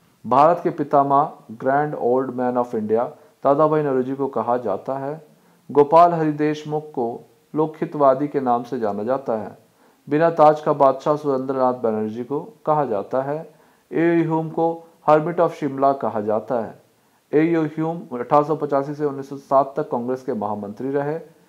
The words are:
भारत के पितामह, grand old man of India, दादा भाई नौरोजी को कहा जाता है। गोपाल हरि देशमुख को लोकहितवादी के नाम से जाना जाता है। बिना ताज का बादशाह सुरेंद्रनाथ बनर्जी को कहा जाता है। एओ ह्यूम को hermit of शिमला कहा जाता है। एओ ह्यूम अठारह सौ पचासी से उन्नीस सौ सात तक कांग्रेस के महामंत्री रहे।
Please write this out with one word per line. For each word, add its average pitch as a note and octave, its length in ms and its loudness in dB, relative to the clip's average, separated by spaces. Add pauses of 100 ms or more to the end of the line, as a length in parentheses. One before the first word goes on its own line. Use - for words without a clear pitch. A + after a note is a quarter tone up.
(280)
भारत C#3+ 340 6
के F3 80 0
पितामह, C#3+ 600 2 (180)
grand C3+ 440 -2
old C3 360 0
man B2 260 -2
of B2 180 -2
India, G#2+ 300 0 (400)
दादा C#3+ 220 4
भाई D3+ 160 2
नौरोजी C3 320 -2
को C3+ 120 -4
कहा A#2+ 300 -2
जाता A#2+ 380 -4
है। C#3+ 320 -8 (440)
गोपाल E3 420 6
हरि D#3+ 200 0
देशमुख D3+ 520 -4
को B2 420 -8 (280)
लोकहितवादी D3 720 0
के C#3+ 120 -2
नाम B2 220 0
से B2+ 180 -8
जाना G#2 220 -4
जाता C3 300 -4
है। G#2 260 -6 (500)
बिना D#3 220 2
ताज D#3 300 6
का D#3+ 120 0
बादशाह D3 440 2
सुरेंद्रनाथ C3 580 0
बनर्जी A2 500 -4
को C#3+ 240 -6 (180)
कहा D3+ 180 2
जाता A#2+ 380 -2
है। D3+ 320 -8 (380)
एओ E3+ 320 2
ह्यूम D#3+ 240 -2
को E3 360 -2 (240)
hermit D#3+ 300 4
of E3+ 100 4
शिमला C#3 440 0
कहा A2+ 280 -4
जाता G#2+ 340 -2
है। G#2+ 280 -6 (500)
एओ D#3+ 300 2
ह्यूम D#3+ 580 -6
अठारह D3 240 4
सौ D3+ 120 -2
पचासी D3 380 -2
से D3 100 -4
उन्नीस C3+ 240 -6
सौ C#3 80 -10
सात C#3 400 2
तक D3+ 140 -4
कांग्रेस B2+ 320 -4
के C3+ 100 -6
महामंत्री G#2 580 -6
रहे। C#3+ 280 -2 (300)